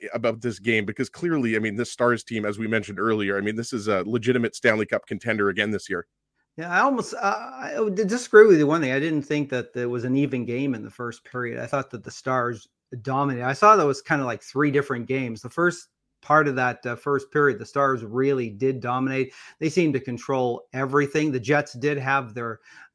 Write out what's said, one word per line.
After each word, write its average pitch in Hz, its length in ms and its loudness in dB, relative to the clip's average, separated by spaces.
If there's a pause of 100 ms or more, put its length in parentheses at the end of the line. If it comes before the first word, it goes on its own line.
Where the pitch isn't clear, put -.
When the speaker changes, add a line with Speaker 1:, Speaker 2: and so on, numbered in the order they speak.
(120)
Speaker 1:
about 113 300 -2
this 113 160 -4
game? 107 260 0
Because 110 240 -4
clearly, 139 480 0
I - 20 0
mean, 107 180 -2
this 117 140 -4
Stars 120 320 2
team, 110 220 -4
as 104 140 -4
we 110 80 -4
mentioned 104 340 -2
earlier, 104 380 0
I - 20 -2
mean, 107 160 -2
this 117 160 -6
is 107 160 -4
a 95 160 2
legitimate 117 500 0
Stanley 110 300 2
Cup 104 220 -2
contender 107 420 -2
again 104 220 0
this 101 180 -6
year. 87 180 -6 (520)
Speaker 2:
Yeah, 170 120 -10
I 180 100 2
almost, 247 340 0
uh, - 40 -10 (360)
I - 260 -6
would 208 140 0
disagree 214 520 6
with 180 120 8
you 147 80 4
one 160 160 2
thing. 131 100 0
I 135 80 2
didn't 156 220 0
think 147 260 -2
that 123 240 -4
there 120 160 -4
was 120 160 -4
an 127 120 0
even 139 280 0
game 127 300 -2
in 110 100 -10
the 104 60 -14
first 117 340 -12
period. 120 340 -8
I 120 80 -8
thought 135 260 -4
that 101 120 -14
the 104 60 -14
Stars 120 580 -4 (320)
dominated. 135 460 -2
I 135 80 0
saw 208 200 8
that 175 120 4
was 135 160 0
kinda 143 240 0
like 117 160 -4
three 143 280 0
different 131 360 0
games. 127 340 -4
The 120 100 -14
first 175 380 -2 (340)
part 151 260 4
of 131 80 -2
that, 123 300 -2
uh, 120 100 -6
first 139 340 -4
period, 143 280 2
the 113 80 -14
Stars 135 380 0
really 127 460 0
did 127 300 -2
dominate. 131 520 -2 (280)
They 156 80 0
seemed 156 260 2
to 131 60 -2
control 123 720 -4
everything. 143 580 0
The 131 80 -2
Jets 147 360 0
did 139 240 -2
have 131 360 -2
their, 117 260 -8 (340)